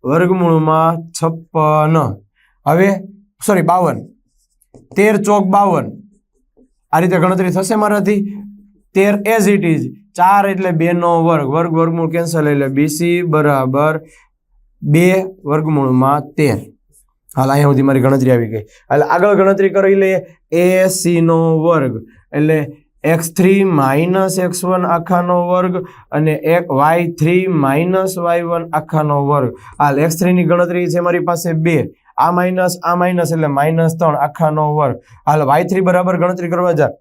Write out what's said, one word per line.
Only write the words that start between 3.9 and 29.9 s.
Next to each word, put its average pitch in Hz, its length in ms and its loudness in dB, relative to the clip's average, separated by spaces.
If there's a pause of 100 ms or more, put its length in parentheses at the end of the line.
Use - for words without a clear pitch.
તેર 208 200 4 (100)
ચોક 196 280 2
બાવન. 175 320 0 (1040)
આ 160 100 2
રીતે 185 220 2
ગણતરી 185 320 0
થશે 190 260 -2
મારાથી. 208 380 0 (760)
તેર 202 240 2 (160)
as 208 200 2
it 175 180 0
is, 135 180 -2 (240)
ચાર 196 380 4
એટલે 185 180 -2 (140)
બે 175 80 0 (100)
નો 170 100 2 (140)
વર્ગ, 147 300 0
વર્ગ 170 240 -2
વર્ગમૂળ 165 340 -2
કેન્સલ 160 400 -2
એટલે 139 240 -2
બી 147 220 0
સી 175 180 0 (160)
બરાબર 147 680 0 (920)
બે 175 160 4 (400)
વર્ગમૂળમાં 143 880 0
તેર. 127 200 0 (800)
હાલ, 135 140 0
અહીંયા 143 240 2
સુધી 135 160 2
મારી 135 160 2
ગણતરી 127 320 2
આવી 110 180 -4
ગઈ. 107 80 -8 (240)
હાલ, 143 220 2
આગળ 202 320 2
ગણતરી 196 320 2
કરી 196 320 2
લઈએ. 190 180 -2 (400)
એ 185 240 2 (140)
સી 175 260 2
નો 165 120 2 (280)
વર્ગ 131 340 0 (360)
એટલે 151 200 0 (520)
એક્સ 165 180 -2 (100)
થ્રી 190 260 4 (140)
માઇનસ 180 680 0
એક્સ 175 220 -6
વન 180 180 -2 (100)
આખાનો 175 420 -2 (140)
વર્ગ 180 240 0 (420)
અને 156 160 0 (220)
એક 175 240 -2
વાય 165 260 2 (160)
થ્રી 175 220 2 (220)
માઇનસ 185 600 -2
વાય 170 240 0
વન 170 160 -4 (140)
આખાનો 151 400 -2 (100)
વર્ગ. 139 240 0 (300)
હાલ, 143 240 0